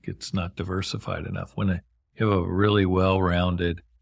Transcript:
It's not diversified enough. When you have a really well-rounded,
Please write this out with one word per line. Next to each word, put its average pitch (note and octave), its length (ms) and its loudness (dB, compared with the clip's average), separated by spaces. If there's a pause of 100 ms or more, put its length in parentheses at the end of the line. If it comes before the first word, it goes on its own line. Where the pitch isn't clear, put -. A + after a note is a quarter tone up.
It's - 280 -10
not F2+ 240 -4
diversified F#2+ 680 -6
enough. F#2+ 280 -8
When G2+ 140 0
you - 640 -4
have G2 80 2
a F2 80 0
really G2+ 400 4
well-rounded, F2+ 960 2 (200)